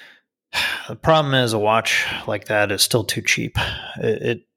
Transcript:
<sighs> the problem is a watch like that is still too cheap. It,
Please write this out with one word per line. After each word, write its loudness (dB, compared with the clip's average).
<sighs> -4
the -10
problem 4
is 2
a 0
watch 2
like -6
that 2
is 0
still 2
too -4
cheap. -2
It, -2